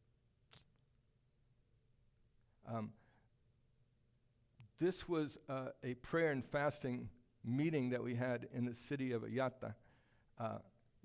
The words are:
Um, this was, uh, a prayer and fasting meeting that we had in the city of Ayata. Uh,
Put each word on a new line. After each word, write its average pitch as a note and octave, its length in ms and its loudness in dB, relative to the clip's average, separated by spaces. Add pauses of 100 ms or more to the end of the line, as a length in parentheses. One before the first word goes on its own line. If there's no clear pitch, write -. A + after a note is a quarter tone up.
(2750)
Um, A2 260 -4 (1900)
this F3+ 300 0
was, D#3 300 0 (100)
uh, C3 200 -4 (140)
a B2+ 120 -2
prayer D#3+ 380 2
and C3 120 0
fasting C#3 640 0 (360)
meeting C3+ 460 4
that A#2+ 120 0
we A#2+ 120 -2
had B2 400 0
in A#2+ 100 2
the A#2+ 100 0
city C3 380 -2
of A2+ 120 0
Ayata. A#2 500 0 (640)
Uh, A2 200 -2 (460)